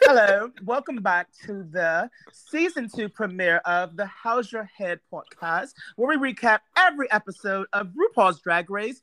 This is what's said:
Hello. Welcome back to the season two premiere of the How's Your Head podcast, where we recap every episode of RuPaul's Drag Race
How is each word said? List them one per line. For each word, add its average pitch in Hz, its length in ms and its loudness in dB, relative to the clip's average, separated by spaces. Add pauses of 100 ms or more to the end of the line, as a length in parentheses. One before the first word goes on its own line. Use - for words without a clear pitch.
Hello. 220 480 6 (140)
Welcome 254 380 -6
back 180 260 0 (160)
to 202 180 -10
the 170 480 -2 (220)
season 311 560 -4
two 214 220 -8
premiere 185 560 -2
of 175 300 -2
the 196 100 -4
How's 233 440 -4
Your 220 140 -8
Head 180 340 -8 (140)
podcast, 170 640 -6 (220)
where 277 220 0
we 262 140 -2
recap 214 280 2 (160)
every 302 360 2
episode 196 640 -4
of 202 140 -2
RuPaul's 208 520 2
Drag 170 300 -2
Race 208 320 -6